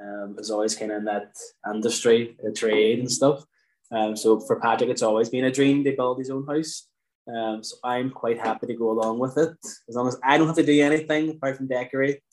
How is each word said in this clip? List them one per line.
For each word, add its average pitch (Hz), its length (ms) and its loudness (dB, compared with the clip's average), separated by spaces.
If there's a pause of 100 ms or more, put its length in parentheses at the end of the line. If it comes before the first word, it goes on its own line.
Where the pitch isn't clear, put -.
um, 101 380 -12
is 104 100 -8
always 107 260 0
kinda 107 200 -6
in 104 100 -6
that 104 280 -4 (380)
industry, 117 680 2
the 107 100 -4
trade 110 480 2
and 123 120 -4
stuff. - 340 2 (460)
Um, 107 240 0
so 110 240 4
for 110 200 -2
Patrick, 117 300 0
it's 123 140 -2
always 110 260 2
been 127 160 0
a 127 60 2
dream 139 320 4
to 139 120 0
build 127 240 -2
his 131 120 -8
own 135 160 -6
house. 156 400 -4 (400)
Um, 113 360 -4
so - 200 -14
I'm 123 260 -2
quite 117 300 -4
happy 113 280 -4
to 120 60 -6
go 113 180 -2
along 113 280 0
with 131 180 -4
it. 160 140 2 (360)
As 117 80 -10
long 123 120 0
as 127 160 -4
I 139 140 4
don't 156 100 4
have 160 80 -2
to 160 100 2
do 147 180 6
anything 156 460 0
apart 135 280 -4
from 135 100 -6
decorate, 135 540 -2 (120)